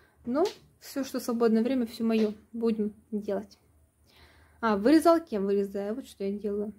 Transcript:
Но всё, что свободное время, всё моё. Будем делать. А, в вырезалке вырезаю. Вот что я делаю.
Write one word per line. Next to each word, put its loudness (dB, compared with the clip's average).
Но 0
всё, -6
что -6
свободное 2
время, 0
всё -8
моё. 2
Будем -2
делать. -6
А, 2
в -4
вырезалке 4
вырезаю. -2
Вот -12
что -12
я -4
делаю. -6